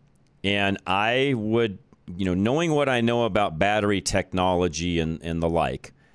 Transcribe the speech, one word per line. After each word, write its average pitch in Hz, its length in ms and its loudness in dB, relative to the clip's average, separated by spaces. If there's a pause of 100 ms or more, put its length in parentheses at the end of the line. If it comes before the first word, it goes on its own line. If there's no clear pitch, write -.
(440)
And 98 420 0
I 120 520 0
would, 107 420 0 (380)
you 95 80 -2
know, 90 80 2
knowing 131 380 2
what 143 180 2
I 123 100 0
know 117 240 2
about 98 340 0
battery 101 440 2
technology 90 960 0
and, 82 240 -2
and 82 180 -4
the 82 60 0
like, 78 460 -2 (220)